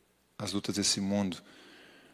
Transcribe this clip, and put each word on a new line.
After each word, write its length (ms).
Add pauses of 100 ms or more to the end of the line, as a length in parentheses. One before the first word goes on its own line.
(360)
as 160
lutas 220
desse 260
mundo 400 (720)